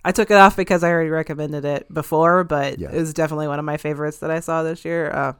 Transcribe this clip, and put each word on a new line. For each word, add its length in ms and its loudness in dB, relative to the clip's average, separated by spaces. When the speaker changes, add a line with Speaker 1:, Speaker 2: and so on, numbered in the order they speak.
Speaker 1:
I 80 2
took 180 2
it 40 6
off 200 10
because 260 0
I 100 2
already 180 2
recommended 560 -4
it 280 -6
before, 520 2
but 340 -4
Speaker 2:
Yeah. 100 -10
Speaker 1:
it 80 -4
was 160 -4
definitely 360 -2
one 100 -4
of 60 -6
my 100 -4
favorites 440 -6
that 120 -6
I 80 -2
saw 240 -4
this 220 -6
year. 260 -4
Uh, 280 -4